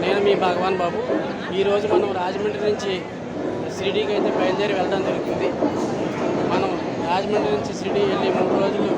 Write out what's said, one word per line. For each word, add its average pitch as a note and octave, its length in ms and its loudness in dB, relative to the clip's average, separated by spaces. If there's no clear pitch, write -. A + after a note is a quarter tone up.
నేను F#3+ 220 2
మీ G3+ 80 6
భగవాన్ F#3 380 2
బాబు. F3 180 0
ఈరోజు G3+ 360 2
మనం F3+ 160 4
రాజమండ్రి G3+ 480 -2
నుంచి G3+ 260 0
షిరిడీకి G3 400 0
అయితే - 220 2
బయలుదేరి F#3+ 400 2
వెళ్ళడం F3+ 300 0
జరుగుతుంది. - 400 -2
మనం F3+ 180 0
రాజమండ్రి G3 460 2
నుంచి G3 240 -4
షిరిడీ G3 320 0
వెళ్ళి F#3+ 260 2
మూడు F3+ 240 2
రోజులు G#2 360 2